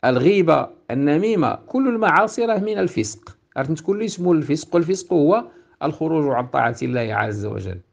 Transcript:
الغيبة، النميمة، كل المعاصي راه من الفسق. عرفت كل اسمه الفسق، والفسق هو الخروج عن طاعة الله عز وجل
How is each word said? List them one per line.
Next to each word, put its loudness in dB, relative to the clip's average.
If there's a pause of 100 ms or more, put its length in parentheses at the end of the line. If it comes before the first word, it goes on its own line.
الغيبة، 4 (220)
النميمة، 2
كل -2
المعاصي 2
راه 0
من -4
الفسق. -4 (200)
عرفت -4
كل -2
اسمه -2
الفسق، 0
والفسق 0
هو 4 (360)
الخروج -2
عن -2
طاعة 0
الله -4
عز -2
وجل -8 (140)